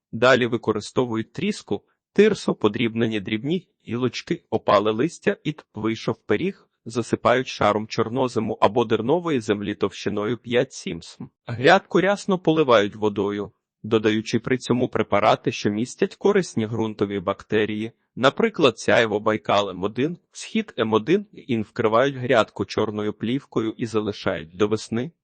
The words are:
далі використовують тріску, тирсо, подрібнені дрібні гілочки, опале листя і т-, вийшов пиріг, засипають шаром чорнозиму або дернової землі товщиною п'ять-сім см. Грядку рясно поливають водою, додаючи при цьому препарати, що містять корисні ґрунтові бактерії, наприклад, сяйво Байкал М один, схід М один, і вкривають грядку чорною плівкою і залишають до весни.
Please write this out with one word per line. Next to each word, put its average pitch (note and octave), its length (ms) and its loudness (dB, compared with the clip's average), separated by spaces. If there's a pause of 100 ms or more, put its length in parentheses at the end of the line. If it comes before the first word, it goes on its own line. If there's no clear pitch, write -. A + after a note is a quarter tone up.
(120)
далі B2 340 4
використовують A2+ 840 -4
тріску, - 500 -6 (300)
тирсо, G3+ 420 4
подрібнені A2+ 680 0
дрібні A2 480 -4 (200)
гілочки, B2 640 -4
опале G#2+ 400 2
листя D3 540 -2
і D#3 80 -4
т-, - 100 -20 (120)
вийшов A2+ 420 -4 (100)
пиріг, D#3+ 420 -2 (160)
засипають A#2 640 0
шаром G#2 380 0
чорнозиму A2+ 720 -2
або A2 240 2
дернової B2+ 560 0
землі G#2 340 -2
товщиною G#2 640 -4
п'ять-сім - 640 -4
см. - 220 -18 (220)
Грядку D3 540 2
рясно F#3+ 380 0
поливають A#2+ 580 4
водою, G2+ 560 -2 (300)
додаючи A2 560 2
при B2+ 200 -2
цьому B2 300 -2
препарати, A2 640 0
що - 180 -2
містять A#2 460 -2
корисні F#3+ 500 0
ґрунтові G#2+ 540 -4
бактерії, G#2+ 720 -2 (260)
наприклад, C#3 600 2
сяйво G#2+ 420 2
Байкал G#2+ 500 0
М F2+ 120 -10
один, B2 360 -2 (140)
схід - 460 -6
М A2 140 -2
один, D3 400 2
і - 280 -4
вкривають A2+ 560 0
грядку A#2+ 480 0
чорною G#2 480 -4
плівкою A2+ 640 -4
і A#2+ 100 -6
залишають G2+ 680 -4
до G#2 120 2
весни. A2 420 -4 (140)